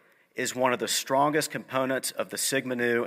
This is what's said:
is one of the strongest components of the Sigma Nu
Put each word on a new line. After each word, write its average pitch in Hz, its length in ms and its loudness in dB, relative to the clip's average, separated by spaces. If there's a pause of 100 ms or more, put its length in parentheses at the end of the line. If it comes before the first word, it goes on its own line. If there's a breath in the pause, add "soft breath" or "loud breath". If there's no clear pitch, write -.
(340 soft breath)
is 123 200 -2
one 123 180 4
of 120 60 0
the 117 80 -2
strongest 143 640 2
components 131 600 -2
of 107 180 -4
the 101 80 -8
Sigma 127 380 -2
Nu 120 300 2